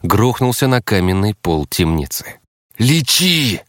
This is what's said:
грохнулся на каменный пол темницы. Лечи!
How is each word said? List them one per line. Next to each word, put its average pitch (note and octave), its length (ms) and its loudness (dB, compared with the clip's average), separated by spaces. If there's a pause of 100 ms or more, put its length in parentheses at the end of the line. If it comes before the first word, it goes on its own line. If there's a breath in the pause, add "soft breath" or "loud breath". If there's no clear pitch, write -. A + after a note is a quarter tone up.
грохнулся B2 640 0
на B2+ 160 2
каменный G2 520 0
пол D#2+ 320 -2
темницы. - 720 -4 (380)
Лечи! D3 920 0